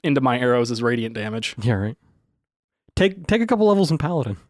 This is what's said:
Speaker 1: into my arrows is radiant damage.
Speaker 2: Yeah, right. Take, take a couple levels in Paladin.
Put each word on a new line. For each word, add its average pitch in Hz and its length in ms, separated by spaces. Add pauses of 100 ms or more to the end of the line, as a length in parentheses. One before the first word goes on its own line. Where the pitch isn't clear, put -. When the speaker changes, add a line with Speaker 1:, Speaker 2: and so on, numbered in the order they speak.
Speaker 1:
into 139 180
my 123 180
arrows 123 320
is 117 120
radiant 117 320
damage. 107 460
Speaker 2:
Yeah, 117 140
right. 104 220 (960)
Take, 190 320
take 220 140
a 226 60
couple 214 200
levels 196 240
in 160 60
Paladin. 147 400 (120)